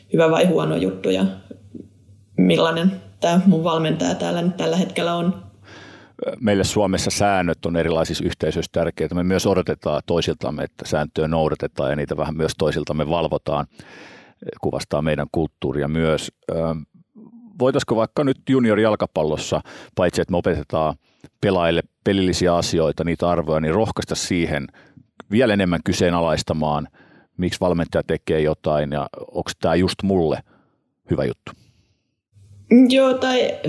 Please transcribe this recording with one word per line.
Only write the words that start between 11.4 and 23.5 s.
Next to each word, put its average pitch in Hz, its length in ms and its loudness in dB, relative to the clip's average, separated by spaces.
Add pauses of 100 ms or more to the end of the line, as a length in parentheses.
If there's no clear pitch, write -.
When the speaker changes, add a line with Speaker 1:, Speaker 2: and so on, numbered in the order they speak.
Speaker 2:
ja 73 60 0
niitä 73 220 -6
vähän 78 200 -4
myös 80 200 -2
toisiltamme 76 520 -2
valvotaan. 73 580 -2 (960)
Kuvastaa 71 400 -4
meidän 73 300 -2
kulttuuria 73 560 -4
myös. 80 440 0 (200)
Ö, 82 40 -4 (1040)
voitaisiko 127 360 2
vaikka 113 280 0
nyt 135 140 0 (120)
juniorijalkapallossa, 104 1120 2 (340)
paitsi 90 260 0
että 85 100 -2
me 90 60 0
opetetaan 78 580 -2 (460)
pelaajille 85 400 2 (220)
pelillisiä 90 520 2
asioita, 80 480 0
niitä 85 260 -2
arvoja, 78 300 0